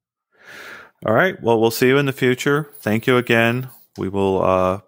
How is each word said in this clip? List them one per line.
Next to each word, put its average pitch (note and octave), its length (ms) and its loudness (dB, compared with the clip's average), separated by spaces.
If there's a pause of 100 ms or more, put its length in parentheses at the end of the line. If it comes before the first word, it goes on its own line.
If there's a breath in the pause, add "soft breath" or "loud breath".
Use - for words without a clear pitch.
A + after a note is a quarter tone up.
(1040 loud breath)
All G#2+ 80 0
right. E3+ 300 0
Well, A2+ 180 2
we'll A2+ 100 4
see B2+ 180 0
you C3+ 100 4
in C#3+ 80 0
the C3+ 60 -4
future. C#3 680 -2
Thank A2 280 -2
you B2+ 120 4
again. A#2+ 500 0 (300)
We G2 100 -4
will, F#2+ 340 0
uh, F#2 460 2